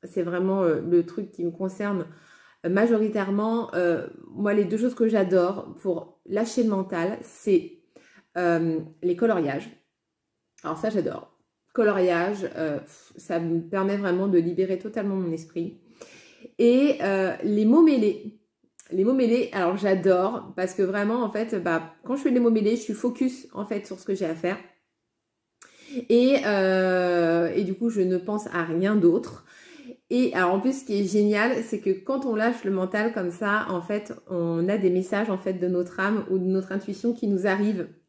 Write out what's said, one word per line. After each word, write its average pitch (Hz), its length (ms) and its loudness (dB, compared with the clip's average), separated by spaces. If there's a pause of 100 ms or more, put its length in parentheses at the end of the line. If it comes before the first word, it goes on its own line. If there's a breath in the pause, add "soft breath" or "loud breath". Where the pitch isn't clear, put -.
c'est 180 200 -4
vraiment, 185 400 0
euh, 160 180 2
le 170 240 2
truc 185 260 -10
qui - 120 -8
me 170 80 -2
concerne, 190 540 -4 (600 loud breath)
euh, 175 40 0
majoritairement. 214 1040 0
Euh, 175 320 0 (220)
moi, 208 240 -2
les 208 100 4
deux 185 140 -2
choses 240 180 0
que 226 140 2
j'adore 190 720 0
pour - 440 -6
lâcher 226 380 -2
le 220 60 2
mental, 190 520 -2
c'est, - 580 -2 (580 soft breath)
euh, 165 420 0 (240)
les 175 140 0
coloriages. 175 520 0 (960)
Alors 160 140 -6
ça, 214 120 -2
j'adore. - 380 -4 (460)
Coloriage, 190 840 2
euh, 151 220 -4
pff, - 360 -20
ça 170 240 -4
me 165 220 -2
permet 190 340 -2
vraiment 190 320 0
de 185 100 4
libérer 180 400 0
totalement 202 380 -4
mon 180 160 -2
esprit. 165 480 -8 (800 loud breath)
Et, 262 420 6
euh, 190 320 0 (100)
les 208 200 0
mots 254 180 6
mêlés. 226 600 2 (500)
Les 190 140 2
mots 247 80 4
mêlés, 247 400 2
alors 185 240 0
j'adore 190 800 2
parce 185 160 -2
que - 80 -2
vraiment, 208 420 0
en 208 60 -2
fait, 226 260 -4
bah, 170 380 -2 (100)
quand 254 140 -4
je 277 60 -8
fais 302 80 4
les 247 100 4
mots 233 100 6
mêlés, 220 240 2
je 240 60 -4
suis - 120 -6
focus, 254 600 -4
en 208 100 -8
fait, 202 240 -8
sur 185 100 -12
ce - 80 -18
que 202 80 -4
j'ai 190 120 -4
à 160 100 -4
faire. 175 220 -4 (1500 loud breath)
Et, 254 360 6
euh, 180 1080 2
et 202 80 2
du 185 100 -2
coup, 233 160 -2
je 208 120 -2
ne 185 160 2
pense 208 300 -4
à 175 160 -4
rien 180 340 0
d'autre. 180 480 2 (640 loud breath)
Et 247 240 2
alors, 180 200 2
en 196 60 2
plus, 262 220 -2
ce - 40 -18
qui 202 140 -2
est 202 60 2
génial, 208 580 2
c'est 220 160 -6
que - 100 -2
quand 262 360 -2
on 233 100 -2
lâche 233 300 -2
le 196 60 -2
mental 202 420 -2
comme 180 180 -4
ça, 202 380 -2
en 180 120 -2
fait, 208 320 -6 (160)
on 170 380 0
a 208 100 0
des 196 120 2
messages, 185 400 0
en 185 80 -2
fait, 185 160 -4
de 180 160 -2
notre 180 320 -4
âme 208 280 0
ou 190 80 0
de 185 60 -2
notre 185 300 -2
intuition 202 400 -4
qui 233 140 -4
nous 196 200 0
arrivent 196 400 0 (220)